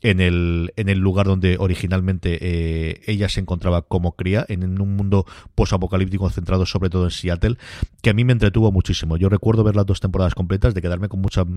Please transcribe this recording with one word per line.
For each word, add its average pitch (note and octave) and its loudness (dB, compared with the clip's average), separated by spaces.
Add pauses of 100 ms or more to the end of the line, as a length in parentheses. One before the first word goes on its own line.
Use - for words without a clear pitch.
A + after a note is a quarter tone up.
en F#2+ 2
el, F2 0
en G2+ -2
el F#2+ 2
lugar F#2+ 2
donde F#2 2
originalmente, F#2 -2
eh, E2 -4
ella G#2 -2
se - -4
encontraba F2 -2
como F2 -2
cría, F#2+ -2
en, F#2 -4
en F#2 -4
un G2 -2
mundo G2 2 (300)
posapocalíptico F#2+ 0
centrado F2+ 0
sobre F#2 -2
todo F2+ 0
en E2+ -2
Seattle, F2 -2 (440)
que - 2
a G#2+ 4
mí A2+ 2
me B2+ 4
entretuvo G#2+ 4
muchísimo. E2+ 0
Yo F#2+ 2
recuerdo A2 2
ver G#2 2
las G2+ 4
dos F#2+ -2
temporadas F#2 0
completas, G2 0
de F#2 -4
quedarme F2+ -4
con G2 -6
muchas, F#2+ 0 (120)